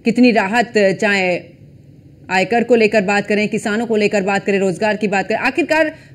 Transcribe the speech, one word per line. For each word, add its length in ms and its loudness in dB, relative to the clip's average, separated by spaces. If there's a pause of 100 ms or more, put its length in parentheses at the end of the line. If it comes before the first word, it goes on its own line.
कितनी 260 4
राहत, 460 0
चाहे 760 0 (800)
आयकर 340 0
को 120 4
लेकर 260 4
बात 260 -2
करें, 220 0
किसानों 360 -4
को 100 -2
लेकर 260 0
बात 240 -2
करें, 140 0
रोजगार 380 -2
की 100 -4
बात 200 -2
करें, 120 -4
आखिरकार 560 -2 (200)